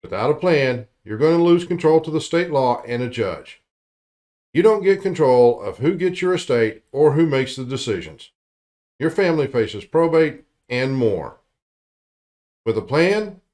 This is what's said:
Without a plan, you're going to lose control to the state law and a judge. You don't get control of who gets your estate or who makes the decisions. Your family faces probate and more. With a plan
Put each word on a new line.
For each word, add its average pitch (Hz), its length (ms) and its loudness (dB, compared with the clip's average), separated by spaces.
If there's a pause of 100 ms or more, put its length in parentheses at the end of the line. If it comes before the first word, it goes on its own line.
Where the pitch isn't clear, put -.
Without 131 280 -4
a 151 40 0
plan, 139 520 0 (180)
you're 107 140 -10
going 160 180 2
to 170 80 2
lose 175 220 4
control 160 340 2
to 156 100 -10
the 151 120 -4
state 170 280 -4
law 131 360 0
and 120 160 -6
a 123 80 -6
judge. 95 520 -8 (880)
You 170 100 0
don't 208 200 4
get 196 200 2
control 127 600 4
of 95 160 -8
who 147 160 0
gets 180 260 -4
your 185 140 0
estate 117 560 -2
or 143 220 4
who 160 120 2
makes 131 300 -2
the 131 100 -10
decisions. 98 680 -8 (680)
Your 156 120 -2
family 160 360 0
faces 113 380 -4
probate 160 600 0 (240)
and 131 280 -4
more. 95 440 -2 (1300)
With 113 100 -2
a 107 60 -4
plan 185 580 -2 (140)